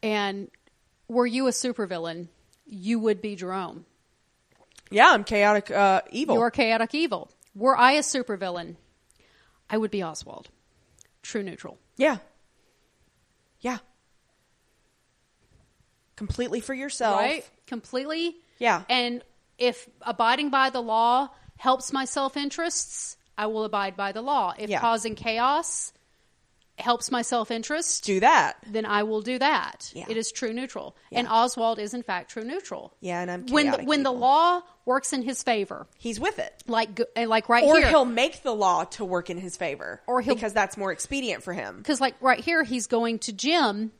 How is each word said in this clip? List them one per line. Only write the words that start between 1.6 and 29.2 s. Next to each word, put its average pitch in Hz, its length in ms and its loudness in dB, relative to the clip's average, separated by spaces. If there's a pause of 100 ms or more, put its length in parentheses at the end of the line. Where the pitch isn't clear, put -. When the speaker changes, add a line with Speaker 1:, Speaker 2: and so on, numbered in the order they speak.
Speaker 1:
you 220 320 -2
would 214 220 2
be 208 140 -6
Jerome. 180 500 -8 (1040)
Speaker 2:
Yeah, 226 180 10
I'm 220 140 6
chaotic, 208 480 2
uh, 190 300 4 (100)
evil. 277 240 0
Speaker 1:
You're 233 160 2
chaotic 226 420 0
evil. 294 380 -4 (240)
Were 247 200 4
I 254 180 8
a 302 80 4
supervillain, 180 760 -6 (920)
I 214 80 -2
would 214 140 0
be 196 120 -4
Oswald. - 440 -12 (760)
True - 200 -6
neutral. - 340 -14 (200)
Speaker 2:
Yeah. 269 200 4 (1400)
Yeah. 240 180 -6 (2250)
Completely 226 460 -4
for 269 120 -8
yourself. 254 460 0
Speaker 1:
Right? 269 260 0 (220)
Completely. 311 680 -6 (220)
Speaker 2:
Yeah. 202 320 2
Speaker 1:
And 240 340 0 (340)
if 247 300 -2 (140)
abiding 240 480 2
by 269 220 4
the 247 100 -4
law 233 480 2 (280)
helps 262 360 0
my 269 120 -2
self-interests, 285 1120 -4 (200)
I 214 100 -2
will 220 180 -2
abide 202 300 -2
by 196 180 -4
the 220 80 -8
law. 247 360 0
If 208 120 -8
Speaker 2:
Yeah. 202 100 0
Speaker 1:
causing 226 340 0
chaos 247 800 -2 (880)
helps - 320 -2
my 247 120 -2
self-interest, 233 800 -4
Speaker 2:
Do 190 160 0
that. 233 380 6 (100)
Speaker 1:
then 220 180 -4
I 208 180 0
will 214 180 -2